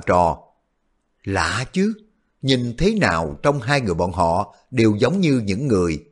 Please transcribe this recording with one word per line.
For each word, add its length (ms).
trò? 320
Lạ 500
chứ, 200
nhìn 360
thế 240
nào 420
trong 180
hai 200
người 120
bọn 180
họ 440
đều 240
giống 260
như 240
những 220
người 440